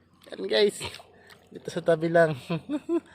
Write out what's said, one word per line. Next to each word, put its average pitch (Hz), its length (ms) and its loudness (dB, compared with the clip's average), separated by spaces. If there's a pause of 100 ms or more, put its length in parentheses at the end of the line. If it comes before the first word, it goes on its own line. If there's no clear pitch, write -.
(300)
Ayan, - 160 -10
guys. 190 320 2 (720)
Dito - 240 -16
sa 175 80 -6
tabi 165 280 2
lang. 165 280 4
<laughs> 120 40 -16 (720)